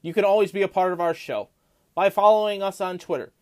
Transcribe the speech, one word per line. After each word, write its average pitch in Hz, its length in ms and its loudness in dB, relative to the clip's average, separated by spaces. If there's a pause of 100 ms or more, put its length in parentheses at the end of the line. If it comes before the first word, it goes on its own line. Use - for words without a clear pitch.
You 165 120 -10
can 196 120 2
always 202 260 2
be 202 120 -2
a 190 60 0
part 185 240 0
of 175 80 -6
our 170 140 0
show 107 340 -8 (460)
by 190 160 2
following 208 500 4
us 196 200 -6
on 185 180 -6
Twitter. - 440 -8